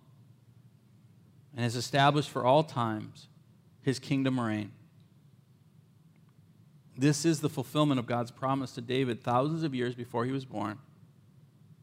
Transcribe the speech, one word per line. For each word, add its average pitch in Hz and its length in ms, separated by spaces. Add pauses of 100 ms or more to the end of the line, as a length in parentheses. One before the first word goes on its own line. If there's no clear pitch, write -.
(1500)
and 117 80
has 120 140
established 139 540
for 120 140
all 143 200
times 110 640 (520)
his 127 200
kingdom 135 400
reign. 107 320 (2250)
This 143 280
is 160 180
the 147 80
fulfillment 147 500
of 117 60
God's 120 260
promise 135 400
to - 80
David 123 420
thousands 147 400
of 147 120
years 123 200
before 120 300
he 131 80
was 135 120
born, 107 340 (1040)